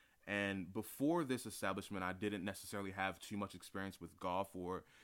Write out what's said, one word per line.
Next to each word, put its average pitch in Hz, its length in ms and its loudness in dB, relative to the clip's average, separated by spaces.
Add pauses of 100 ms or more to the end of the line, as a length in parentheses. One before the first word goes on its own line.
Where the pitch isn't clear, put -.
(280)
And 98 460 2
before 147 500 2
this 127 220 0
establishment, 98 580 0
I 92 100 2
didn't 98 320 0
necessarily 98 460 -2
have 95 280 0
too - 180 -6
much 98 180 -2
experience 95 440 -6
with 82 200 -10
golf 95 340 2
or, 90 300 -2 (200)